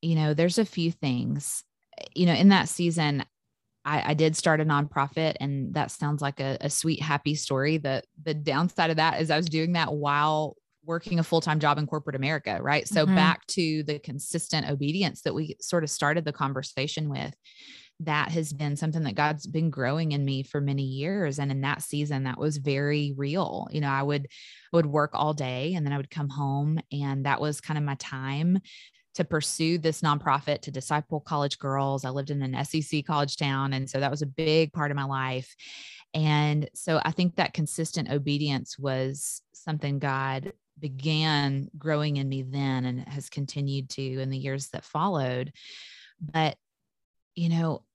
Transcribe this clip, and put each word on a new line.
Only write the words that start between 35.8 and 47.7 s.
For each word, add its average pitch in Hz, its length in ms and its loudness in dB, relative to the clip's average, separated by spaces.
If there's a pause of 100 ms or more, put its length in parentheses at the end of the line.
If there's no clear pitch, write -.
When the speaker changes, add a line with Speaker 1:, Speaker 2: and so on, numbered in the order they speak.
Speaker 1:
And 151 600 4
so 160 300 0
I 160 80 0
think 180 240 2
that - 180 0
consistent 160 560 -2
obedience 143 680 0
was 135 640 -4 (120)
something 147 460 -4
God 135 540 -2 (280)
began 143 960 0
growing 147 400 0
in 135 100 -2
me 135 140 -4
then, 131 440 -2
and 123 140 -2
it - 80 -10
has 139 220 -10
continued 139 640 -4
to - 100 -8 (180)
in 135 100 -4
the 135 80 -4
years 135 320 -6
that - 140 -10
followed. 143 680 -2 (680)
But, 156 380 0 (800)
you 170 140 0
know 165 340 0 (100)